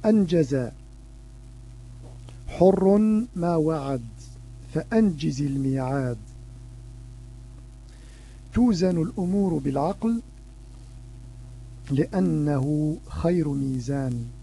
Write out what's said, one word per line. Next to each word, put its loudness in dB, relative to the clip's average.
أنجز 4
حر 6
ما 2
وعد 2
فأنجز 2
الميعاد. 0
توزن 4
الأمور 2
بالعقل 0
لأنه 2
خير 2
ميزان. -2